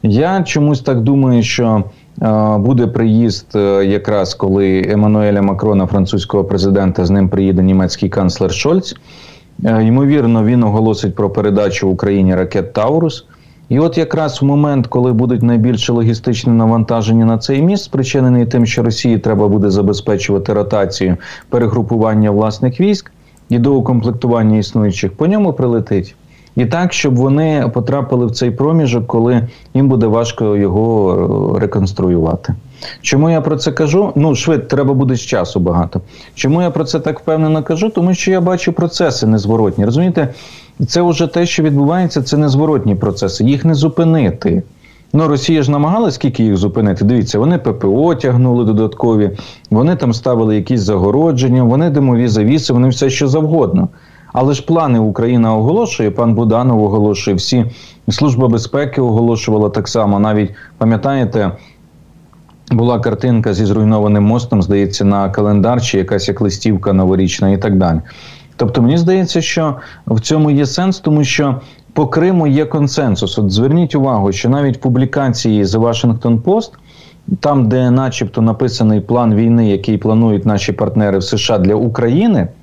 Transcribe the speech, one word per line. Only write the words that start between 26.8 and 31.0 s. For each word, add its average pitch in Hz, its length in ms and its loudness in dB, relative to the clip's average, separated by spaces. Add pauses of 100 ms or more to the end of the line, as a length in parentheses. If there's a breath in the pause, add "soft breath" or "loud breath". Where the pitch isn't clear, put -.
щоб 135 220 0
вони 139 580 0
потрапили 127 520 -2
в 110 60 -2
цей 120 200 -2
проміжок, 135 560 0
коли 120 400 0 (260 loud breath)
їм 135 160 2
буде 117 180 2
важко 110 480 0
його, 101 1000 0